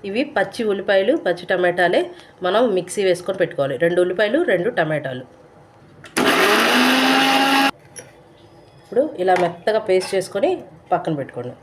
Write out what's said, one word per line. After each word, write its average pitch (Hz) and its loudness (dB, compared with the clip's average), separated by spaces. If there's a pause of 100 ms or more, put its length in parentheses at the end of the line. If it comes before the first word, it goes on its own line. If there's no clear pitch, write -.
ఇవి 214 -2 (140)
పచ్చి 196 -2 (100)
ఉల్లిపాయలు, 196 2 (120)
పచ్చి 175 -2
టమాటాలే 180 2 (440)
మనం 196 2 (160)
మిక్సీ 185 -4
వేసుకొని 180 -2
పెట్టుకోవాలి. 139 -2
రెండు 175 2
ఉల్లిపాయలు, 208 0 (120)
రెండు 185 0
టమాటాలు. 143 -4 (3500)
ఇప్పుడు 240 0 (200)
ఇలా 185 4
మెత్తగా 202 -2
పేస్ట్ 185 0
చేసుకొని 202 -2 (440)
పక్కన 165 -2
పెట్టుకోండి. 123 -10